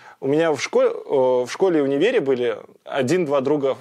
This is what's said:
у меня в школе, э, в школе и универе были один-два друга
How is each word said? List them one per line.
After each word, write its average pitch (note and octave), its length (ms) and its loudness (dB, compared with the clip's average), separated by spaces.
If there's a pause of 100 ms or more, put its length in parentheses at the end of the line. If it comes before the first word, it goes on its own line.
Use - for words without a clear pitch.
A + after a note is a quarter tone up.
(200)
у C#3 80 -8
меня D#3 240 2
в C3+ 100 -4
школе, B3 280 0
э, B2+ 540 0
в A#2+ 60 -10
школе F3 300 0
и - 20 2
универе D3+ 380 0
были B2 380 0 (260)
один-два C#3+ 580 0
друга C3+ 400 0